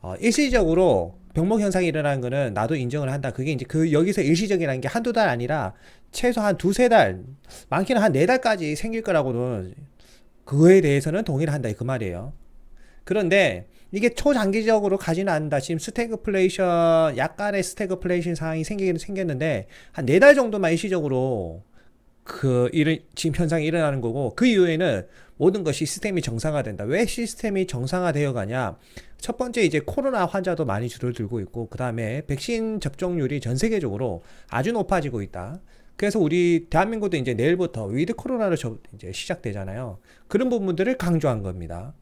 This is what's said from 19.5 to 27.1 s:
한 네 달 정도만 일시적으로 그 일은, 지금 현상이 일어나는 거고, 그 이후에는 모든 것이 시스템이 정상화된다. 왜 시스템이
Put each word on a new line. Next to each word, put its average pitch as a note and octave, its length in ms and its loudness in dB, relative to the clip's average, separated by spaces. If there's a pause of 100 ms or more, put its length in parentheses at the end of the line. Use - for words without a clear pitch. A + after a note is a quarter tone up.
한 D3 120 -6
네 D3 140 6
달 C#4 160 10
정도만 G#3 360 0
일시적으로 C3 920 -2 (600)
그 B2 500 0
일은, D#3+ 240 2 (180)
지금 D#3 240 -4
현상이 D#3+ 260 0
일어나는 D#3 360 0
거고, A#2+ 340 -4
그 A#3+ 100 2
이후에는 E3+ 640 2 (300)
모든 F#3 260 2
것이 D3+ 220 -2
시스템이 F#3 360 -4
정상화된다. A2+ 640 -4
왜 E3 220 0
시스템이 G#3 640 -4